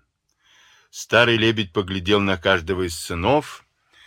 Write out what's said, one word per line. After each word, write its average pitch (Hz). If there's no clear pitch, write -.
Старый 117
лебедь 110
поглядел 95
на 98
каждого 90
из 82
сынов, -